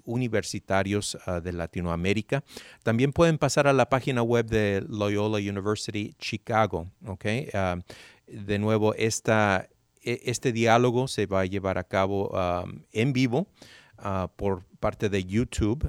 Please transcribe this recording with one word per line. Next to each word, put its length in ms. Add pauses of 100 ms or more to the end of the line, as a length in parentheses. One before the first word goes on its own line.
universitarios, 1200
ah, 160
de 120
Latinoamérica. 920 (400)
También 300
pueden 260
pasar 300
a 40
la 160
página 360
web 220
de 420
Loyola 500
University 800
Chicago, 720 (160)
¿ok? 180 (300)
Ah, 220 (500)
de 320
nuevo, 360
esta, 720 (340)
e-, 220
este 260
diálogo 560
se 200
va 160
a 40
llevar 320
a 60
cabo, 500
ah, 300 (280)
en 200
vivo, 340 (520)
ah, 360
por 300 (160)
parte 280
de 140
YouTube. 680